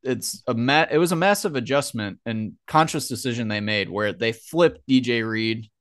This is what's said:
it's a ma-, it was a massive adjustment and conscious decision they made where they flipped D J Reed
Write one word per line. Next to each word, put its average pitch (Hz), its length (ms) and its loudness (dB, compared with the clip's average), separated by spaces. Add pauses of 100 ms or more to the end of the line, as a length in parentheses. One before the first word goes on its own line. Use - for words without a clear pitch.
it's - 420 -6
a 127 60 0
ma-, 131 380 2
it 147 60 2
was 170 160 2
a - 20 0
massive 190 400 2
adjustment 120 680 -2
and 110 280 -4 (140)
conscious 156 400 2
decision 117 400 -4
they 104 140 -2
made 104 280 0
where 104 220 -2
they 113 220 -2
flipped 165 520 0
D 131 140 4
J 117 240 0
Reed 110 460 -2 (120)